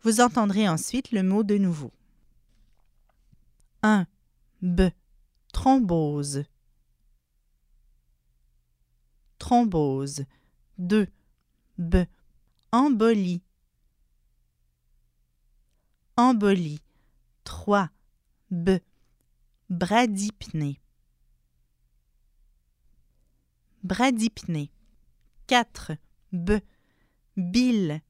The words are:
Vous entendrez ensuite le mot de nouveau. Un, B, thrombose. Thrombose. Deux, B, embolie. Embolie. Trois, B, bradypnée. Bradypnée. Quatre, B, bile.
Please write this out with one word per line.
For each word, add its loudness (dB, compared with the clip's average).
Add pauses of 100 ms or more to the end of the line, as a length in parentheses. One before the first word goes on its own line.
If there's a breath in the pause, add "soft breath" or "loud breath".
Vous 2
entendrez 2
ensuite -4
le 0
mot 0
de 0
nouveau. -2 (1900)
Un, 2 (560)
B, 2 (640)
thrombose. 0 (3000)
Thrombose. 0 (540)
Deux, 0 (680)
B, 0 (720)
embolie. 2 (2750)
Embolie. 2 (640)
Trois, -2 (580)
B, 0 (920)
bradypnée. -2 (3000)
Bradypnée. -2 (720)
Quatre, -2 (400)
B, -2 (840)
bile. 0